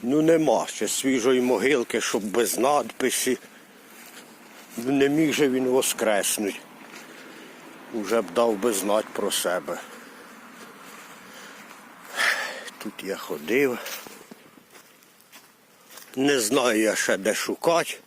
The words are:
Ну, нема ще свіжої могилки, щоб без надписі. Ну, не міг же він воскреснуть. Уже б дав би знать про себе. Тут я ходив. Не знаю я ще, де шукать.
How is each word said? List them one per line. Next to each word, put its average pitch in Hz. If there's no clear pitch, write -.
Ну, 135
нема 156
ще -
свіжої 131
могилки, 123
щоб 107
без 107
надписі. 127
Ну, 123
не 139
міг 151
же 143
він 127
воскреснуть. 107
Уже 110
б 104
дав 117
би 107
знать 95
про -
себе. 90
Тут -
я 92
ходив. 110
Не 135
знаю 117
я 104
ще, 92
де 98
шукать. -